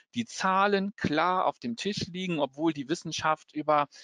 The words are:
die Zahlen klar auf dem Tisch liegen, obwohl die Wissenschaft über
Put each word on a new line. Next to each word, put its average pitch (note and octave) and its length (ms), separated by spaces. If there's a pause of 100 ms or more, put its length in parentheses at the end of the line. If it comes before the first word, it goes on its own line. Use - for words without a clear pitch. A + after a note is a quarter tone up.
(140)
die A#2 120
Zahlen G3 680
klar F3 500
auf C#3+ 140
dem A#2+ 160
Tisch - 320
liegen, F3 320
obwohl C#3+ 340
die C#3 160
Wissenschaft D#3 640
über D3 340 (160)